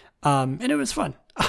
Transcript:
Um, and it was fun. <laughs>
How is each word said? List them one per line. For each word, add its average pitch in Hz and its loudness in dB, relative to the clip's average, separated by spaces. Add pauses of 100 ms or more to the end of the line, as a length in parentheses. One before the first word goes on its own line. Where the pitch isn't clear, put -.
(220)
Um, 135 2
and 254 -2
it 294 2
was 277 -2
fun. - -2 (100)
<laughs> - -20 (120)